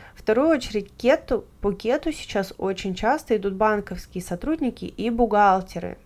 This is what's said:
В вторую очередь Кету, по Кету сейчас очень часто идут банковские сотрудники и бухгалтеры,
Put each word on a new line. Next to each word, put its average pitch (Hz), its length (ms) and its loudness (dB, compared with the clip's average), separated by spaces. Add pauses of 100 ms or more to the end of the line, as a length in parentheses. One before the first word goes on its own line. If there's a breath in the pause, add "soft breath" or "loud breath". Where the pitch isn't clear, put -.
(140 loud breath)
В - 60 -20
вторую 254 300 2
очередь 226 480 0
Кету, 262 480 2 (160)
по 202 100 0
Кету 269 400 -2
сейчас 196 460 -4
очень 190 380 -4
часто 240 420 0
идут 196 160 -4
банковские 202 680 -2
сотрудники 240 600 -4
и 208 260 -6
бухгалтеры, 202 960 2